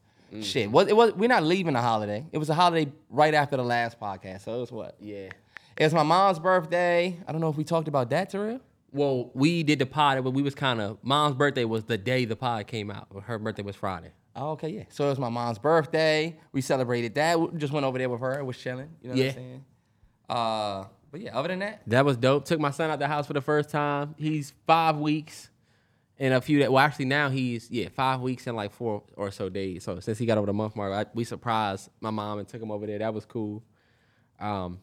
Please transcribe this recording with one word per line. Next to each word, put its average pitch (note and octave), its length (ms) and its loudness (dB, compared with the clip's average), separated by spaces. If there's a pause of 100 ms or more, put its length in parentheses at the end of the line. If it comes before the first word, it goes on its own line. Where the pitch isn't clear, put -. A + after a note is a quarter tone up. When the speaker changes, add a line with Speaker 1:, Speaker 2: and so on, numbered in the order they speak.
(340)
Speaker 1:
Mm. G#2+ 120 -10
Speaker 2:
shit. G#2 260 0
Was, E3+ 160 8
it G#3 80 4
was, A3+ 180 8
we're G3 140 2
not A#3 160 4
leaving E3+ 300 2
the A#2+ 80 2
holiday. A2 500 0
It - 60 -2
was D3+ 120 -2
a D#3 40 2
holiday E3 360 4 (200)
right D3+ 240 4
after C#3+ 240 2
the B2+ 80 0
last A#2+ 340 -2
podcast. G2 460 -10
So A2 100 -6
it B2 60 -4
was A#2+ 100 -8
what? G#2+ 300 -12
Speaker 1:
Yeah. G2+ 260 -12 (500)
Speaker 2:
It D3+ 60 2
was D#3 100 4
my D#3+ 100 4
mom's F3+ 360 4
birthday. F3 760 2 (100)
I C#3+ 60 -8
don't D#3+ 80 -4
know D#3+ 80 0
if D3 80 -2
we D#3 80 -2
talked D#3+ 240 0
about C3 220 0
that, F3+ 180 -2
Terrell. G#3+ 320 -6 (320)
Speaker 1:
Well, C3+ 400 0
we D#3+ 300 2
did D3 160 4
the C3+ 60 0
pod, C3+ 380 2
but C3 80 -2
we C3+ 100 0
was C#3 140 0
kinda, A2+ 460 -2
mom's C#3+ 340 2
birthday C3+ 300 2
was A2 200 -2
the A2+ 120 -2
day B2 280 0
the A2 120 -4
pod A#2 300 -4
came G#2 240 -8
out. G#2 160 -14 (160)
Her A#2 160 -6
birthday G#2+ 240 -6
was G2+ 140 -10
Friday. F2 340 -8 (240)
Speaker 2:
Oh, D3 160 -6
okay, D#3 180 -8
yeah. G#2+ 200 -10
So - 160 -4
it C#3+ 40 2
was C3+ 100 -2
my B2 100 -2
mom's A#2+ 300 -4
birthday. D#3 800 2 (160)
We C3+ 80 -2
celebrated A#2+ 540 0
that. E3 240 2
We E3 180 -2
just D3 140 -4
went D3 140 0
over C3 120 -2
there B2+ 120 -2
with A#2+ 100 -4
her. C3 200 -4
It C#3+ 60 -8
was B2+ 120 -8
chilling. C3 320 -10 (120)
You B2 80 -14
know B2+ 60 -4
what - 80 0
Speaker 1:
Yeah. C3+ 60 0
Speaker 2:
I'm C3+ 40 -6
saying? B2+ 320 -16 (640)
Uh, G#2+ 540 -2 (280)
but D#3+ 100 -14
yeah, A2 160 -10
other C#3+ 120 -2
than F#3 100 -4
that. G#3 280 -8
Speaker 1:
That B2 180 4
was C#3 120 2
dope. B2+ 280 4
Took E3 140 0
my D3 120 2
son D#3+ 180 -2
out D3 100 -2
the C#3+ 80 -2
house D3 200 -4
for D#3 60 -6
the C#3+ 80 -2
first D3 280 0
time. D3 480 -2
He's D3+ 340 -4 (160)
five D#3+ 300 4
weeks D3+ 520 -4 (680)
and C3 140 2
a B2+ 80 4
few D3 180 4
days. C3+ 80 6
Well, C3 160 6
actually C#3+ 220 0
now C#3 240 2
he's, B2+ 420 -4
yeah, G2+ 240 -4
five C3 240 0
weeks B2+ 260 -6
and, A#2 120 -6
like, G#2 160 -6
four G#2+ 300 -6 (120)
or G2+ 160 -6
so G2 160 -6
days. F#2+ 380 -6
So F#2 160 -8
since A2 160 -4
he A#2+ 80 -4
got A2+ 120 4
over G#2 100 2
the G2+ 60 0
month G#2+ 220 -2
mark, G2+ 160 -4 (160)
I, - 60 -16
we A#2 100 -4
surprised G#2+ 640 -4 (120)
my A2 80 -6
mom G#2 300 -6
and G2 80 -12
took A#2 140 -16
him A2 100 -8
over G#2 140 -6
there. G#2 140 -6
That A2 140 -2
was G#2+ 120 -10
cool. G#2+ 380 -8 (760)
Um, F#2 440 -6